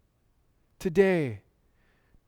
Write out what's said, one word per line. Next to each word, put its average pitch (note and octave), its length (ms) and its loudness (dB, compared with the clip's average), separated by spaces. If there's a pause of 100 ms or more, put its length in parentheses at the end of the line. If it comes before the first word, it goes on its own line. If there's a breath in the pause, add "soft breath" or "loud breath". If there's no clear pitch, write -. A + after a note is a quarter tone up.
(800)
Today. E3 640 0 (880)